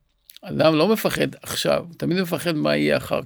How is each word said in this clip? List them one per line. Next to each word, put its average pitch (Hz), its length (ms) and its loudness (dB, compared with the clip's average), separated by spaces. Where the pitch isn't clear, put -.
אדם 156 320 2
לא 156 140 2
מפחד 208 400 0
עכשיו, - 460 -2
הוא 170 80 -20
תמיד 165 240 0
מפחד 170 340 -2
מה 147 220 0
יהיה 147 200 2
אחר - 300 -2